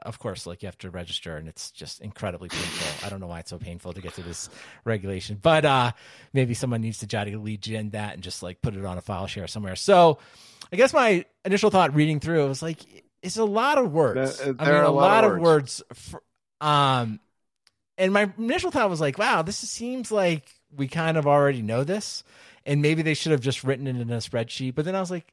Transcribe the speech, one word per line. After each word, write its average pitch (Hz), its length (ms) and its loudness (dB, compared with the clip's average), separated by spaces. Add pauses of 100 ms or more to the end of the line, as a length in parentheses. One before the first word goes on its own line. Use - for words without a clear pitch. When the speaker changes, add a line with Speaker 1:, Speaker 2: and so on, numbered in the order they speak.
Speaker 1:
of - 180 -14
course, - 260 -10
like, 87 160 -14
you 98 60 -10
have 90 100 -18
to 92 120 -16
register 85 460 -10
and 80 120 -12
it's - 240 -16
just - 280 -16
incredibly 90 500 -10
painful. 78 560 -8
I 101 40 -8
don't 98 80 -10
know 92 80 -12
why 85 140 -10
it's - 100 -16
so 90 80 -12
painful 87 340 -12
to 90 80 -14
get 90 140 -12
to 95 80 -14
this 85 260 -12 (360)
regulation, 98 580 -6
but, 156 220 4
uh, 131 260 4 (420)
maybe 131 220 0
someone 117 280 -4
needs 113 160 -6
to 110 100 -12
jot 104 180 -4
a 104 100 -8
lead 107 260 -8
gen 110 280 -8
that 104 240 -8
and 87 80 -16
just, 92 220 -12
like, 90 180 -14
put 110 140 -2
it 95 80 -8
on 90 120 -6
a 87 40 -8
file 98 260 -6
share 92 220 -10
somewhere. 101 260 -8
So 170 440 6 (540)
I 180 40 -8
guess 247 160 4
my 226 320 4 (200)
initial 202 260 2
thought 165 260 4
reading 151 240 4
through, 160 240 2
it 139 40 0
was 135 140 -6
like, 160 160 -8 (440)
it's 185 160 -8
a 226 60 2
lot 233 340 2
of 233 140 2
words. 135 460 2
Speaker 2:
There, 135 200 -2
Speaker 1:
I 151 60 -2
Speaker 2:
there 147 100 6
Speaker 1:
mean, 147 80 6
Speaker 2:
are - 20 6
Speaker 1:
a 147 40 6
Speaker 2:
a - 20 4
lot 139 120 4
Speaker 1:
lot 208 220 8
Speaker 2:
of 208 80 6
Speaker 1:
of 180 80 -2
Speaker 2:
words. 156 480 4
Speaker 1:
words - 120 -18
for, - 220 -16 (380)
um, 131 580 2 (800)
and 190 140 2
my 202 260 2
initial 320 320 -2
thought 233 180 2
was 170 120 -2
like, 143 180 0
"Wow, 214 240 2
this 185 140 -6
seems 240 560 -8
like 175 420 0 (160)
we 139 160 -6
kind 160 300 -2
of 151 100 0
already 143 340 4
know 113 220 -2
this." 185 400 -6 (440)
And 143 160 0
maybe 160 200 2
they 156 120 0
should 160 180 -2
have 139 80 2
just 123 240 -4
written 135 220 -2
it 127 100 -4
in 120 140 -4
a 117 80 -2
spreadsheet. 120 560 -6
But 151 100 -2
then 185 100 -4
I 190 60 -2
was 180 100 -4
like, 175 220 -10